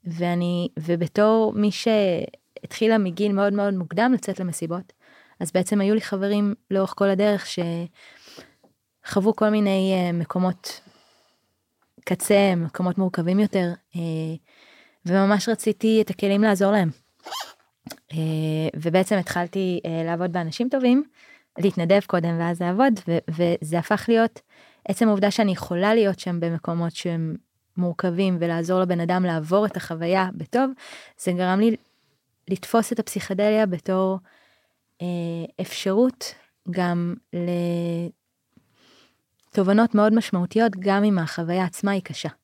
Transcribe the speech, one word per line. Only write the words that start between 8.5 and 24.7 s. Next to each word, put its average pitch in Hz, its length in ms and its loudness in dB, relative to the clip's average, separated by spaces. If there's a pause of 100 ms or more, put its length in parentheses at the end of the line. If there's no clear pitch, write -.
שחוו 202 300 0
כל 214 140 2
מיני, 196 460 2
אה, 180 160 0
מקומות 180 720 -4 (1200)
קצה, 196 520 2
מקומות 175 400 -2
מורכבים 185 420 0
יותר, 190 340 0 (220)
אה, 170 60 -6 (1040)
וממש 196 440 2
רציתי 220 520 2
את 208 80 -2
הכלים 202 340 0
לעזור 196 280 4
להם. 196 180 4 (1200)
אה, 156 40 -4 (580)
ובעצם 180 420 2
התחלתי, 180 680 -2
אה, 165 200 -2
לעבוד 170 280 -2
באנשים 175 360 -2
טובים, 254 340 4 (540)
להתנדב 185 500 4
קודם 170 320 0
ואז 170 220 -2
לעבוד, 202 460 2
ו-, 170 100 0 (440)
וזה 160 180 -2
הפך 202 280 -2
להיות, 226 340 2 (460)